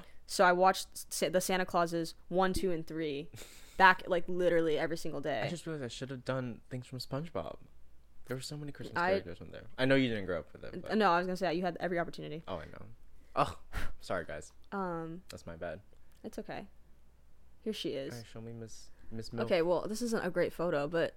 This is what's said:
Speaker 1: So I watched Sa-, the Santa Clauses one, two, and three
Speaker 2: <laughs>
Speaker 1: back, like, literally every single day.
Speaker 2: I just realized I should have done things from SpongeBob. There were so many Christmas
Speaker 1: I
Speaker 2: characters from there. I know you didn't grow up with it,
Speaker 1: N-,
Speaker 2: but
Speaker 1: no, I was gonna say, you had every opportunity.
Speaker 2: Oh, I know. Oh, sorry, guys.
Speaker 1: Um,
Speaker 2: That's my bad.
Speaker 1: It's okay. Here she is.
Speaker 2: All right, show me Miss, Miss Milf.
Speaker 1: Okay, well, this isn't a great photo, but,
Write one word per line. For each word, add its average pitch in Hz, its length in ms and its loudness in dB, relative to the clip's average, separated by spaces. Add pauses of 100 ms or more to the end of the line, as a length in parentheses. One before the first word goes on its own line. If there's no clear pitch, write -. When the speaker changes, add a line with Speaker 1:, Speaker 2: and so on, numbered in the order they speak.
(260)
Speaker 1:
So - 160 4
I 180 100 10
watched - 600 4
Sa-, 175 160 2
the 175 140 4
Santa 185 240 2
Clauses 170 480 0 (140)
one, 185 260 4
two, 190 180 2
and 160 140 -2
three 156 420 -4 (240)
Speaker 2:
<laughs> - 240 -16
Speaker 1:
back, 185 300 10
like, 170 200 2
literally 165 520 4
every 160 180 0
single 151 240 -4
day. 135 240 0
Speaker 2:
I - 60 0
just 165 160 -6
realized 156 180 -6
I 117 40 -6
should 123 200 -8
have 131 160 -8
done 127 460 -4
things 127 160 -8
from 127 120 -10
SpongeBob. 135 580 -6 (680)
There 123 100 -4
were 131 60 -6
so 147 160 -8
many 147 160 -8
Christmas - 240 -8
Speaker 1:
I 339 140 2
Speaker 2:
characters - 260 -2
from - 140 -14
there. - 140 -14 (120)
I 131 80 2
know 135 120 6
you 131 120 4
didn't 107 160 -2
grow 87 140 0
up - 160 -8
with - 100 -14
it, - 80 -8
Speaker 1:
N-, 180 80 -6
Speaker 2:
but - 160 -2
Speaker 1:
no, 208 160 6
I 170 60 6
was 180 80 0
gonna 185 100 -2
say, 175 160 0
you 170 80 0
had 180 180 -2
every 175 200 0
opportunity. 160 500 -6
Speaker 2:
Oh, 95 80 -6
I 78 80 -8
know. - 220 -12 (500)
Oh, 139 180 2 (460)
sorry, 90 240 -2
guys. 76 300 -10 (180)
Speaker 1:
Um, 170 560 -4
Speaker 2:
That's - 180 -12
my 85 100 -10
bad. 85 240 -6 (440)
Speaker 1:
It's 220 140 -10
okay. 202 300 -10 (920)
Here 220 120 -2
she - 160 -4
is. 139 240 -6
Speaker 2:
All 120 40 -8
right, 113 140 -12
show 113 80 -10
me 117 140 -10
Miss, - 380 -10 (200)
Miss 113 160 -4
Milf. 120 140 -4
Speaker 1:
Okay, 208 180 4
well, 170 260 4
this 214 140 -4
isn't 226 240 0
a 180 60 0
great 170 240 2
photo, 156 340 0
but, 165 280 2